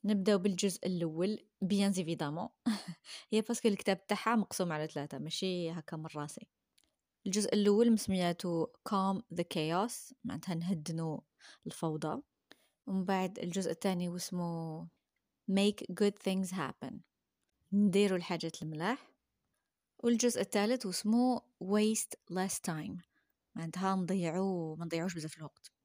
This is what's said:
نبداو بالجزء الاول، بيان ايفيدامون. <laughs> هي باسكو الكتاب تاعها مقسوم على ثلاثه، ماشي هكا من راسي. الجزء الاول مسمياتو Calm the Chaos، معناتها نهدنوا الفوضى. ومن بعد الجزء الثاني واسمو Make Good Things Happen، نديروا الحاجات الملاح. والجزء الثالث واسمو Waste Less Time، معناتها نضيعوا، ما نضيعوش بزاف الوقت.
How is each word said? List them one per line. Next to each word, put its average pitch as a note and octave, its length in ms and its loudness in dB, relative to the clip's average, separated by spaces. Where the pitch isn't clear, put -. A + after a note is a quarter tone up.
نبداو G3+ 340 4
بالجزء F#3+ 480 0
الاول، F3 520 0
بيان G3 320 4
ايفيدامون. E3 560 -2
<laughs> - 640 -6
هي G#3+ 80 4
باسكو A#3 280 0
الكتاب G3 380 0
تاعها A3 300 2
مقسوم F#3 360 0
على D3+ 160 -2
ثلاثه، C#3+ 300 -6
ماشي F3 520 -2
هكا E3 260 -8
من D#3+ 100 -8
راسي. D3 300 -8
الجزء G3 280 0
الاول G#3 380 6
مسمياتو F3 720 0
Calm F#3+ 540 0
the F3 100 0
Chaos، E3+ 580 -2
معناتها E3+ 300 -4
نهدنوا E3 680 -2
الفوضى. D#3+ 560 -4
ومن F#3+ 180 -2
بعد F#3+ 340 0
الجزء F3+ 320 -2
الثاني F3+ 380 0
واسمو E3+ 800 -6
Make G3+ 340 4
Good G3+ 120 4
Things F#3+ 220 0
Happen، F#3 440 -6
نديروا G3 460 4
الحاجات E3+ 440 -4
الملاح. D#3+ 500 -4
والجزء A#3+ 420 2
الثالث G#3+ 460 0
واسمو A#3 520 2
Waste G#3+ 680 0
Less F#3 200 0
Time، D#3+ 260 -6
معناتها F3+ 400 -2
نضيعوا، F3+ 840 0
ما E3 80 -8
نضيعوش E3 300 -2
بزاف D#3 240 -8
الوقت. - 340 -16